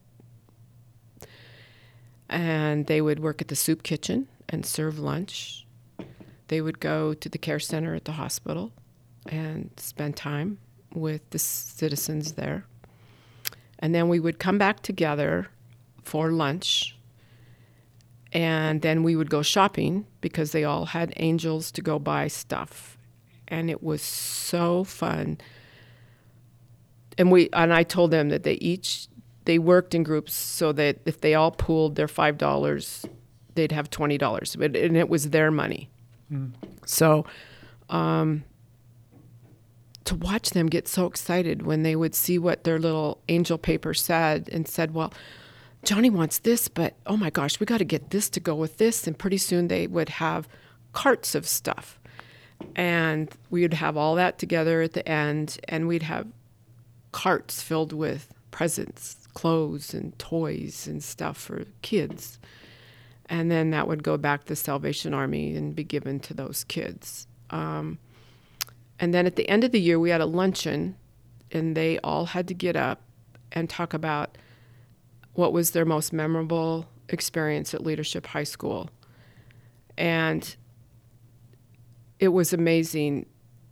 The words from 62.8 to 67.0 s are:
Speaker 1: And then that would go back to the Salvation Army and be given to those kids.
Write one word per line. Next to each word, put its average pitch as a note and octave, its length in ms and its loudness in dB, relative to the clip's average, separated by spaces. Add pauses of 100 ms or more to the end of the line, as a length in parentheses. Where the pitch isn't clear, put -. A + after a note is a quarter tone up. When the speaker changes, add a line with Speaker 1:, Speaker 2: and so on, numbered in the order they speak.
Speaker 1:
And E3 240 0
then D#3+ 200 4
that D#3 160 0
would D#3 160 -4
go D#3 140 0
back C#3+ 260 0
to - 60 -14
the D3+ 80 -4
Salvation D3 560 -4
Army D3 420 -2
and D3+ 220 -6
be D#3 80 -6
given C#3 360 -4
to - 140 -14
those - 300 -8
kids. - 640 -10 (240)